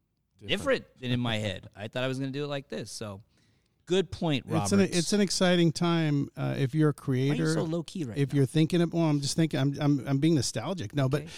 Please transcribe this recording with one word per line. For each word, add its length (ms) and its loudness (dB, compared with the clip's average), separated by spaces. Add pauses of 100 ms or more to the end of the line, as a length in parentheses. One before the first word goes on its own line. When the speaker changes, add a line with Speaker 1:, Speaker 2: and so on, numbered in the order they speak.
(400)
Speaker 1:
Different. 100 -16
Speaker 2:
different 500 -2
than 120 -6
in 80 0
my 160 -2
head. 400 -6
I 120 -12
thought 160 -4
I 40 -2
was 100 -4
gonna 140 -6
do 120 -6
it 40 -8
like 200 -10
this." 220 -10
So, 320 -12 (640)
good 240 0
point, 380 -2
Speaker 3:
It's 240 0
an, 80 6
Speaker 2:
Roberts. 160 2
Speaker 3:
it's 160 0
an 80 2
exciting 520 4
time, 640 0
uh, 220 -4
if 160 0
you're 160 4
a 20 -6
Speaker 2:
Why 200 -4
are 40 2
you 180 2
Speaker 3:
creator, 200 0
Speaker 2:
so 100 0
low-key 400 -6
right 120 -6
Speaker 3:
if 160 0
Speaker 2:
now? 60 0
Speaker 3:
you're 80 6
thinking 340 2
of, 140 0
well, 100 2
I'm 160 2
just 160 -2
thinking, 240 2
I'm, 180 2
I'm, 300 2
I'm 100 2
being 160 4
nostalgic. 600 -4
No, 140 2
but 140 0
Speaker 2:
Okay. 160 -14